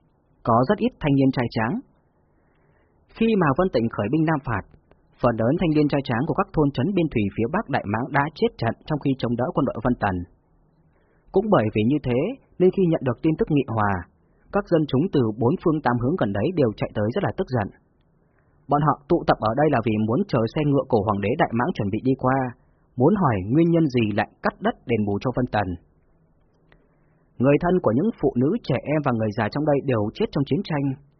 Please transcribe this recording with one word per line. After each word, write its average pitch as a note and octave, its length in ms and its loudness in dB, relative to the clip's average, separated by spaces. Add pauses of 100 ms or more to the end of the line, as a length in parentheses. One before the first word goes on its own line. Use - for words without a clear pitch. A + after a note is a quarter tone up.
(420)
có A#2+ 260 2
rất G#3 100 0
ít A3+ 220 -2
thanh C#3+ 140 0
niên C3+ 180 4
trai B2 180 -2
tráng. A#2 240 -2 (1400)
Khi A3+ 120 2 (120)
mà E3 60 4 (120)
Vân F#3 140 2
Tịnh A#2 220 0
khởi G2+ 180 -2
binh D#3+ 120 2
Nam D#3 220 0
phạt, A2 180 -4 (580)
phần A#2+ 160 2
lớn A2+ 220 2
thanh D#3+ 140 2
niên D3+ 140 4
trai C#3+ 160 0
tráng A#2 220 -2
của D3 80 -2
các G3 200 -2
thôn D3 160 4
trấn C3 240 0
biên E3+ 180 2
thùy A2 100 0 (120)
phía G#2+ 180 -2
Bắc G3+ 160 -4
Đại C3 240 -2
Mãng A#2 140 -2 (100)
đã C#3+ 80 2 (100)
chết A3+ 240 0
trận A2+ 160 -2 (120)
trong D3+ 120 -2
khi C#3+ 200 -2
chống A#2+ 180 -2
đỡ A#2+ 80 0 (100)
quân D3+ 100 0
đội - 200 -4
Vân B2 160 2
Tần. G2 160 0 (1160)
Cũng G#3 180 2
bởi C3 240 4
vì G#2+ 120 2
như D3 160 2
thế B2 160 -2 (400)
nên F#3 120 4
khi F#3+ 180 0
nhận D#3+ 160 0
được B2 180 -2
tin D#3+ 160 2
tức - 120 -2
nghị C#3+ 180 2
hòa, G#2 240 0 (600)
các G3+ 160 -2
dân D#3+ 200 2
chúng C3+ 240 0
từ D3 80 2 (180)
bốn A#2+ 240 2
phương D#3 200 0
tám B2 200 0
hướng D3 180 0
gần G#2+ 120 0
đấy G#2 240 0
đều B2+ 200 2
chạy - 180 -6
tới G#2 200 -2
rất G3+ 100 -2
là A2+ 120 -2
tức F#3+ 120 -6
giận. A#2 200 -2 (1040)
Bọn D3 160 2
họ C#3 80 2 (140)
tụ E3+ 180 2
tập D3+ 120 2 (120)
ở - 100 0
đây D#3 140 4
là A#2 120 2
vì A2 80 2 (120)
muốn A#2+ 220 0
chờ B2 120 0 (140)
xe D#3 120 -2
ngựa C#3 220 2
của G#2+ 180 2
Hoàng G2+ 180 0
đế G2+ 140 0
Đại D#3+ 200 0
Mãng C3 140 0
chuẩn G#2 180 -4
bị G#2+ 180 -4
đi C3+ 100 2
qua, C3 200 0 (580)
muốn D3 240 4
hỏi C3 160 2 (160)
nguyên E3 180 4
nhân E3 240 2
gì A#2+ 100 2 (140)
lại G#2 100 0 (140)
cắt - 180 -2
đất A3+ 140 -2 (120)
đền - 200 0
bù G2+ 140 -2
cho C3 160 -4
Vân B2+ 180 0
Tần. G2+ 140 -2 (1700)
Người C#3 220 4
thân F3 220 2
của A2 120 2
những F3+ 160 0 (100)
phụ D3+ 160 2
nữ, B2+ 120 2 (140)
trẻ C3+ 160 -2 (160)
em D#3 100 0
và C3+ 100 0
người A2 220 0
già G#2+ 120 0
trong C#3+ 220 -4
đây C#3+ 80 2 (120)
đều A2 120 0 (120)
chết F#3 160 -2
trong C#3+ 160 -2
chiến F3 180 0
tranh. C#3+ 220 -4 (340)